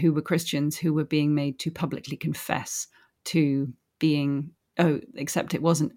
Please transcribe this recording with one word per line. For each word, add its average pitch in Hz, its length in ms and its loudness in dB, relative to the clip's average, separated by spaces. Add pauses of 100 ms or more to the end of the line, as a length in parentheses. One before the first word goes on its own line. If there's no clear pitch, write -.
who 160 120 4
were 151 100 0
Christians 151 560 0
who 165 160 0
were 151 100 0
being 151 300 2
made 143 260 0
to 165 100 -4
publicly 147 460 -6
confess - 720 -4 (380)
to 139 480 2 (260)
being, 147 520 0 (280)
oh, 160 220 2 (140)
except - 400 -4
it - 60 0
wasn't 156 360 2